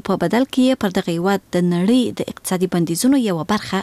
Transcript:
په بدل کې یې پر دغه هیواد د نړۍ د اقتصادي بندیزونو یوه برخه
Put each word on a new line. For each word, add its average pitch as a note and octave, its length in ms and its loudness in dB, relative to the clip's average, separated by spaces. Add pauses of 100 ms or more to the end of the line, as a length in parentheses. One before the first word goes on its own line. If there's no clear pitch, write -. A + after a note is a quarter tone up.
په F#3+ 160 0
بدل A3+ 280 0
کې B3+ 180 2
یې B3+ 160 -2
پر F#3 140 -2
دغه E3+ 180 -2
هیواد G3 280 -2 (120)
د F3+ 160 2
نړۍ G#3 280 4 (200)
د - 120 -6
اقتصادي F#3 420 -2
بندیزونو F3 500 2
یوه E3+ 260 -2
برخه G3+ 300 -2